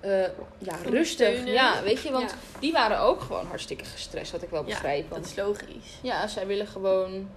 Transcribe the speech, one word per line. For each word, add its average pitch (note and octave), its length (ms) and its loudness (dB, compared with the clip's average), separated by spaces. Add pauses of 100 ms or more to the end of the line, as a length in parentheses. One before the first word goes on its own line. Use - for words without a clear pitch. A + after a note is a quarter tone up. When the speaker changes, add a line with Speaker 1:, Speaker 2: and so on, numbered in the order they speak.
Speaker 1:
eh, G3 100 -2 (100)
ja, F#3 80 2 (300)
rustig. F3 280 -8
Speaker 2:
Ondersteunen. B3 640 4
Speaker 1:
Ja, A#3 300 6
weet A3 200 2
je, D#4 100 -4
want B3 180 0
Speaker 2:
Ja. - 60 -8 (240)
Speaker 1:
die D4+ 120 0
waren A#3 280 4
ook F#4 200 4
gewoon - 260 -4
hartstikke - 380 -8
gestrest, - 480 -10
wat E3+ 100 -6
ik E3+ 80 -10
wel D#3+ 100 -2
Speaker 2:
Ja, C3+ 60 -6
Speaker 1:
begrijp, D3 360 -2
Speaker 2:
dat D#3+ 80 -10
Speaker 1:
want E3 160 -8
Speaker 2:
is - 100 -10
logisch. - 640 -4
Speaker 1:
ja, G#3 240 -2
zij G3+ 200 -4
willen G3+ 200 -2
gewoon F#3+ 720 0